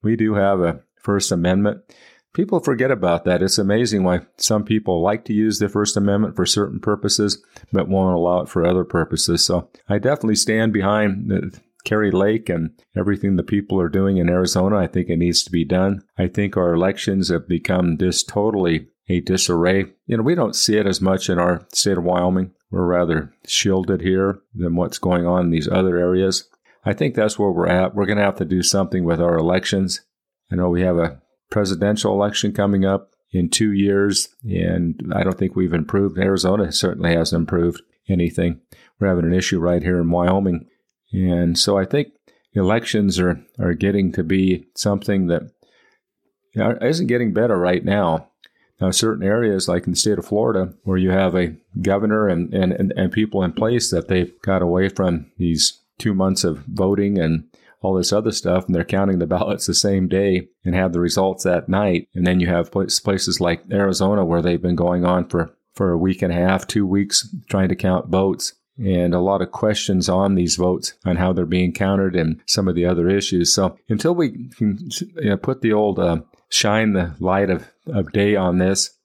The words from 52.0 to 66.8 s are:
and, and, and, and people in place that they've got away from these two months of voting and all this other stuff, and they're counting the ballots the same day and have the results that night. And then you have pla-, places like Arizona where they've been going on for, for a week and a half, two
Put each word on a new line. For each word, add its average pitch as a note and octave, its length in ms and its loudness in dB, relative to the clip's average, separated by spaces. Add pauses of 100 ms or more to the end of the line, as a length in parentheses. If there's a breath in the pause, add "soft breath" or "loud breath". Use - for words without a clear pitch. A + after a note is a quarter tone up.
and, F2 260 -2
and, F#2 200 0
and, - 240 -2
and F#2 140 0
people G#2+ 320 0
in E2+ 100 -2
place A2+ 380 0
that E2+ 180 -2
they've F2+ 320 0
got F#2+ 200 0
away F2+ 280 2
from F2 480 -2
these E2+ 440 -2 (180)
two G#2+ 140 -2
months F#2+ 300 0
of D2 240 -2
voting G2 500 0
and D#2+ 280 0 (360 soft breath)
all F#2+ 120 -2
this F2+ 180 0
other A2 200 0
stuff, F2+ 340 -2
and F#2+ 80 -2
they're F2 100 0
counting G2 360 0
the E2+ 80 -2
ballots F2+ 400 -2
the F2+ 60 -2
same G2 340 0
day F#2+ 400 0 (180)
and F2+ 80 -2
have F#2 180 2
the E2+ 80 -2
results F#2 440 0
that F2 260 0
night. F#2 460 0
And F2+ 100 0
then F2+ 140 2
you F2 80 0
have F2 240 -2
pla-, G2 160 -2 (160)
places F#2+ 360 -2
like E2+ 320 -2
Arizona G2 540 0
where E2+ 160 0
they've E2+ 200 0
been F2+ 140 0
going F2 300 0
on F2+ 240 0
for, E2 260 -4 (200)
for F#2+ 160 0
a E2+ 60 0
week F#2 260 0
and F2 100 0
a - 20 0
half, F#2 320 0
two G#2 180 -2